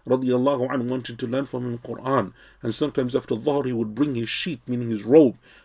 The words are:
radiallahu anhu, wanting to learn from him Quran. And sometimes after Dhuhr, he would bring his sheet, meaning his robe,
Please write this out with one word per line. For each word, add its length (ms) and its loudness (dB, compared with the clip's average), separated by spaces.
radiallahu 600 2
anhu, 180 -2
wanting 300 -6
to 100 -6
learn 200 -4
from 180 -8
him 140 -6
Quran. 560 -2
And 120 -2
sometimes 420 -2
after 200 0
Dhuhr, 280 0
he 80 -2
would 220 -2
bring 200 0
his 140 -4
sheet, 380 -6
meaning 240 -4
his 140 -4
robe, 340 8